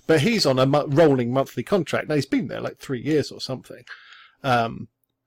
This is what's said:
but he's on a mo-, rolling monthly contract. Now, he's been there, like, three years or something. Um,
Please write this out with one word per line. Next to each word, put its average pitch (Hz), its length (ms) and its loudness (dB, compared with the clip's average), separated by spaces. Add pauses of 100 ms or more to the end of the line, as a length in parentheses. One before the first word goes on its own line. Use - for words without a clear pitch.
but 160 160 4
he's 208 240 2
on 131 140 2
a 131 80 4
mo-, 143 200 2
rolling 135 460 4
monthly 131 300 -4
contract. 151 440 -2
Now, 151 60 -4
he's 147 140 0
been 247 200 -2
there, 110 140 -10
like, 123 160 -10
three 123 240 -8
years 139 300 -2
or 104 100 -16
something. 120 420 -12 (600)
Um, 117 440 -2 (400)